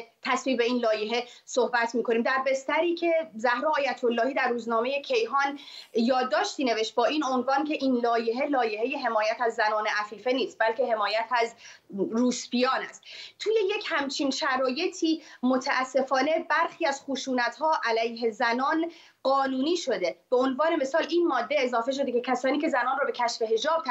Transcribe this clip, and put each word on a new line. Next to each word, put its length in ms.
تصویب 400
این 180
لایحه 440
صحبت 500
می‌کنیم. 260
در 240
بستری 500
که 160
زهرا 420
آیت 260
اللهی 300
در 160
روزنامه 520
کیهان 580
یادداشتی 680
نوشت 320
با 100
این 200
عنوان 380
که 100
این 300
لایحه، 440
لایحه 500
حمایت 420
از 140
زنان 340
عفیفه 320
نیست، 280
بلکه 260
حمایت 400
از 140
روسپیان 760
است. 120
توی 140
یک 120
همچین 440
شرایطی 880
متاسفانه 1040
برخی 360
از 220
خشونت‌ها 640
علیه 460
زنان 600
قانونی 540
شده. 380
به 60
عنوان 400
مثال 340
این 180
ماده 320
اضافه 320
شده 200
که 100
کسانی 380
که 100
زنان 300
رو 60
به 60
کشف 300
حجاب 500